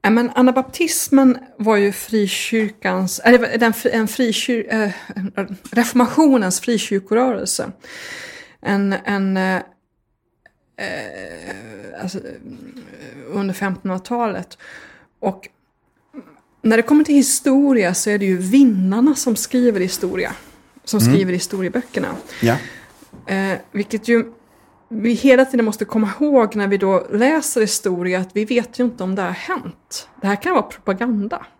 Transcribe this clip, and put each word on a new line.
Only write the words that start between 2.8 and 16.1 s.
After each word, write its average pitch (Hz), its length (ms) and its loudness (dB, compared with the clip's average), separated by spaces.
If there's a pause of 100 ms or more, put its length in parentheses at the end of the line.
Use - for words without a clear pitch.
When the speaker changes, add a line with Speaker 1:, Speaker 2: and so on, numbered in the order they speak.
Speaker 1:
eller 240 340 4
den 226 140 4
fri-, - 180 -2
en 220 180 0
frikyr-, 233 680 -2
eh, 214 160 0 (800)
reformationens 240 880 2
frikyrkorörelse. 214 1120 -2 (880)
En, 196 300 0 (120)
en, 196 320 -2
eh, 190 200 0 (1200)
eh, 98 1300 -14
alltså, 185 160 -8 (1080)
under 196 280 -4
femtonhundratalet. 190 1040 -6 (600)
Och 190 280 -6 (1120)